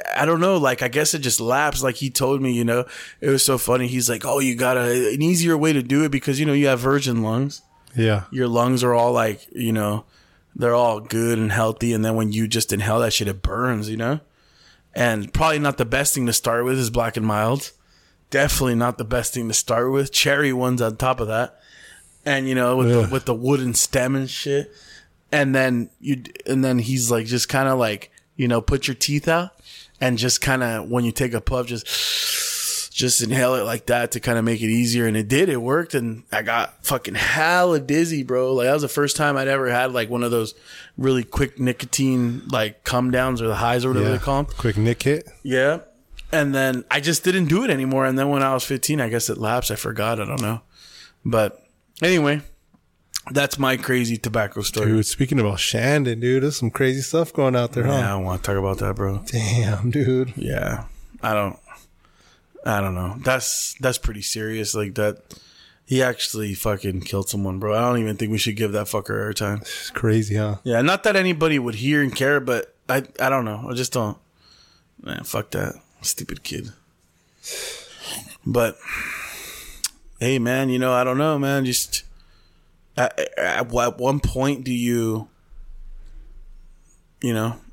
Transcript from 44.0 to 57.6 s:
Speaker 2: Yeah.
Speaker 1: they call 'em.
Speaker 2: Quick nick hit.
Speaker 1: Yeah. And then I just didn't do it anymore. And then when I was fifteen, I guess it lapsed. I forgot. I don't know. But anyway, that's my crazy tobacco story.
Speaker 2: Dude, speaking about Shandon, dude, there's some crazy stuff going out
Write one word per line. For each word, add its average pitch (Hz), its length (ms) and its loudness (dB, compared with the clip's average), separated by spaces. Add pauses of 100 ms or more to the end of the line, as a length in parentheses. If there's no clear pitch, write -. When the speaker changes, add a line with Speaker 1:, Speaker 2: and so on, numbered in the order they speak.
Speaker 2:
Yeah. 127 60 2
Speaker 1:
they 127 60 0
call 139 220 0
'em. 147 60 0
Speaker 2:
Quick - 300 -2
nick 113 260 2
hit. 151 260 0 (140)
Speaker 1:
Yeah. 139 380 2 (520)
And 143 220 2
then 131 360 2
I 139 100 2
just 151 240 0
didn't 180 220 2
do 180 180 2
it 240 60 0
anymore. 131 360 2
And 131 120 0
then 139 100 2
when 143 140 2
I 135 120 2
was 127 100 0
fifteen, 143 360 -2
I 120 80 0
guess 113 200 -2
it 101 100 -2
lapsed. 113 320 0
I 110 40 -2
forgot. 107 460 -2
I 104 40 -4
don't - 160 -4
know. 113 220 -4 (640)
But 110 360 0 (400)
anyway, 151 420 2 (920)
that's 139 260 0
my 131 180 2
crazy 120 400 0
tobacco 107 460 -2
story. 107 300 -2
Speaker 2:
Dude, 107 140 2
speaking 139 340 0
about 101 180 0
Shandon, 123 640 0
dude, 127 240 2
there's 147 120 -2
some 117 140 0
crazy 135 300 0
stuff 160 320 -2
going 131 240 2
out 120 160 0